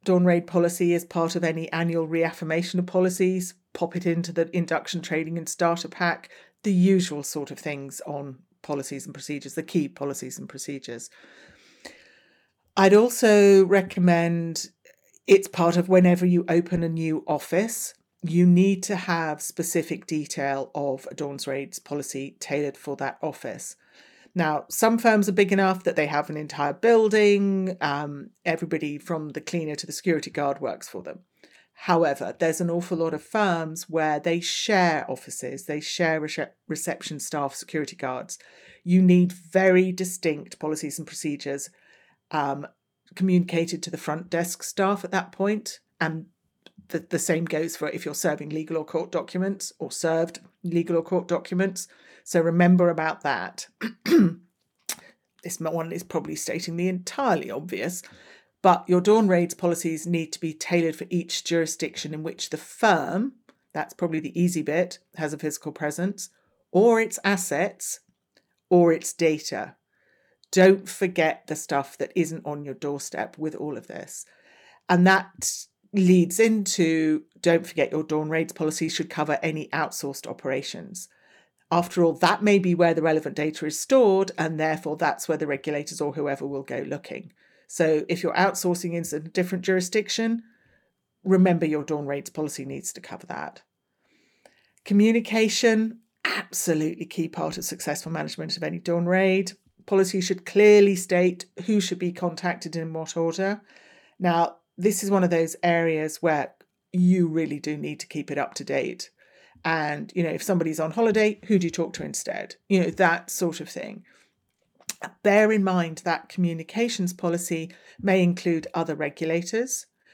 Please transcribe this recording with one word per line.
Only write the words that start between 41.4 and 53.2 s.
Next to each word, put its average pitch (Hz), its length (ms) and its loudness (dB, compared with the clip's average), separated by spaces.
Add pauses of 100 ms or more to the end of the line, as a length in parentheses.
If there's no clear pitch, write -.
um, 143 380 -4 (480)
communicated 175 680 2
to - 60 -10
the 175 80 -6
front 165 320 -6
desk 175 340 -4
staff 196 400 0
at 180 80 -12
that 185 200 -2
point. 208 480 -4 (200)
And 160 280 -4 (640)
the, 160 80 -4
the 170 200 -4
same 170 260 0
goes 165 300 -4
for 151 140 -6
if - 160 -8
you're 147 80 -6
serving 151 360 -4
legal 156 280 -6
or 156 80 -4
court 175 260 -4
documents 185 680 -4
or 151 120 -8
served 165 480 -2 (240)
legal 170 340 0
or 165 40 4
court 175 260 -2
documents. 185 600 -2 (360)
So - 160 0
remember 175 500 6
about 160 320 -2